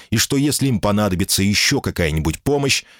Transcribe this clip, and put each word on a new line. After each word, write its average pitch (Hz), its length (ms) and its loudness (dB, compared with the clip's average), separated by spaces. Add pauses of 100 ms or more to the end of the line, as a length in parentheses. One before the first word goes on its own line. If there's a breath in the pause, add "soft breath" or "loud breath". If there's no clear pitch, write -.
и 113 80 -2
что, 139 220 0
если 139 300 0
им 113 120 0
понадобится 101 600 0
еще 104 400 2
какая-нибудь 80 580 -2
помощь, 139 440 0 (160 loud breath)